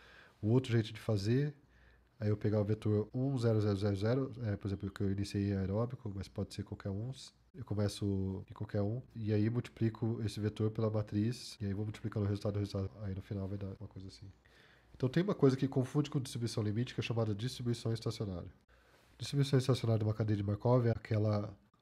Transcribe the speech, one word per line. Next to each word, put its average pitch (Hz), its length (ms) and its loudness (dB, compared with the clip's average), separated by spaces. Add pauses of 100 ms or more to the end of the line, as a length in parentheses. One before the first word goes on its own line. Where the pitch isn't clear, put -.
(400)
O 104 100 2
outro 113 220 4
jeito 113 220 2
de - 60 -14
fazer, 117 560 0 (640)
é 104 100 0
eu 104 80 2
pegar 107 240 2
o - 20 0
vetor 107 480 2
um, 131 280 0
zero, 113 200 4
zero, 104 160 4
zero, 101 200 0
zero, 127 360 0 (120)
é, 104 120 0
por 98 120 -6
exemplo, 98 240 -2
que - 100 -10
eu 98 100 2
iniciei 101 440 0
aeróbico, 104 580 -2
mas 95 140 -6
pode - 260 -6
ser 101 80 -6
qualquer 101 300 -8
um, 110 200 -4 (440)
eu 117 80 -12
começo 98 840 0
em - 40 -16
qualquer 104 280 -2
um, 107 180 -2 (140)
e 110 180 -4
aí 107 160 4
multiplico 113 760 -2
esse 104 160 -4
vetor 107 320 0
pela 110 180 0
matriz, 107 720 -2
e 101 40 -2
aí 98 80 -2
vou 104 120 -4
multiplicando 107 400 -4
o 98 40 2
resultado, 101 260 0
o 104 40 0
resultado 98 300 -2 (140)
aí 95 100 -4
no 95 80 -6
final 98 260 -6
vai 101 120 -6
dar 98 80 -6 (120)
uma 101 80 -12
coisa 95 200 -14
assim. - 180 -16 (720)
Então 127 120 0
tem 160 140 4
uma 196 140 0
coisa 131 200 8
que 135 120 2
confunde 143 420 0
com 147 100 -2
distribuição 117 440 -4
limite, 107 320 -2
que - 40 -2
é 107 40 -2
chamada 110 320 0
distribuição 120 580 -2
estacionária. 95 560 -4 (720)
Distribuição 135 400 2
estacionária 113 400 2
de 104 60 2
uma 107 100 2
cadeia 107 220 2
de 104 60 -2
Markov 117 440 4
é 113 40 6
aquela 107 640 0 (260)